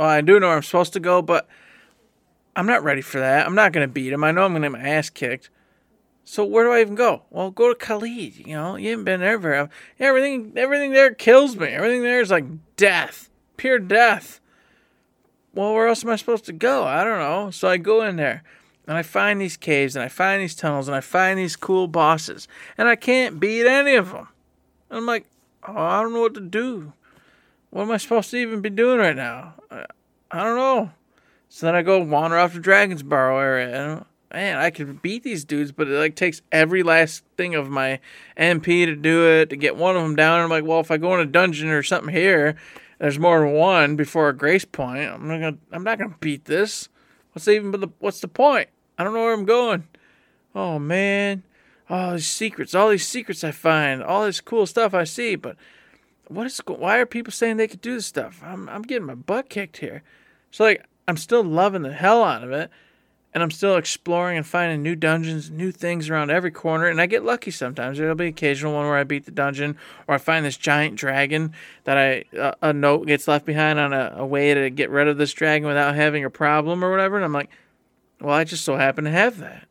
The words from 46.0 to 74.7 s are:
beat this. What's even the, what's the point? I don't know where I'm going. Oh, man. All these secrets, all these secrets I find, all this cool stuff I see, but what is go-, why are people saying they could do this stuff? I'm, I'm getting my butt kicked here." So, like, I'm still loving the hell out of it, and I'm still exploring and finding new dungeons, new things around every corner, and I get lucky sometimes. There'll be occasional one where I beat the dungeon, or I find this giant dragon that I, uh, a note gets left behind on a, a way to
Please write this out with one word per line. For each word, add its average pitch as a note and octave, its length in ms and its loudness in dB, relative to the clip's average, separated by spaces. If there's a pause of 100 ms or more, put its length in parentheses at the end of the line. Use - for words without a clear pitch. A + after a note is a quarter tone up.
beat D3 260 -6
this. G3 420 -2 (440)
What's D#3 160 -14
even G#3 240 2
the, G3 160 -4 (100)
what's - 220 -6
the - 80 -10
point? C4 400 2 (280)
I E3+ 80 -4
don't G#3 80 -4
know A3+ 120 -2
where A3+ 100 0
I'm G#3 100 -4
going. A3 440 0 (640)
Oh, F3+ 240 -4
man. G3 640 -2 (480)
All F3+ 220 -4
these E3 160 -6
secrets, - 460 -6
all G3+ 140 4
these G3+ 180 2
secrets G#3+ 380 -8
I D#3 60 -4
find, D3 520 0
all G3+ 220 0
this G3+ 160 -4
cool A3+ 240 0
stuff G#3 300 0
I F3 100 0
see, A3+ 320 -6
but - 200 -10 (720)
what G#3+ 180 -8
is B3+ 160 -12
go-, - 120 -8
why F#3+ 240 -2
are B3 80 2
people A#3 260 -10
saying A3+ 260 -2
they A3 100 0
could - 140 -20
do A#3+ 140 -8
this G#3+ 100 -10
stuff? F3 360 -10
I'm, F3+ 280 -14
I'm G#3 120 -12
getting A#3 240 -6
my C3 80 -12
butt G3 360 -6
kicked G3 280 -10
here." - 240 -12 (480)
So, - 140 0
like, G#3+ 180 4 (260)
I'm E3+ 80 0
still A#3 260 0
loving F3+ 400 0
the C#3 100 -10
hell G3 300 4
out B2+ 220 -2
of B2+ 80 -12
it, D3+ 180 -6 (640)
and E3 80 -2
I'm E3 80 -2
still G3 260 0
exploring F3 600 -4
and D#3 100 -6
finding E3+ 360 -2
new E3 120 -4
dungeons, D#3+ 560 -2
new F3 220 -6
things E3+ 360 -6
around D3+ 220 -2
every F3 220 0
corner, D#3+ 340 -2
and E3 140 2
I F3+ 60 2
get A3 180 -2
lucky A#3 260 -4
sometimes. C3+ 480 -8
There'll D#3 160 -2
be F3 140 -4
occasional D3 460 -4
one D3 120 -2
where D3 100 0
I C#3+ 80 0
beat C#3+ 200 -6
the - 80 -20
dungeon, C#3+ 440 -2 (300)
or C#3+ 80 -2
I C3+ 40 2
find D#3+ 280 0
this C3+ 100 -6
giant D3 380 0
dragon C#3 580 -2 (320)
that C#3 140 0
I, C3+ 400 0
uh, C3+ 240 -2
a D#3 100 2
note C#3+ 360 2
gets C#3+ 180 0
left D3 180 2
behind D3+ 360 0
on C#3+ 120 0
a, C3 240 -4
a A#2 80 -6
way C#3+ 300 2
to C3+ 160 0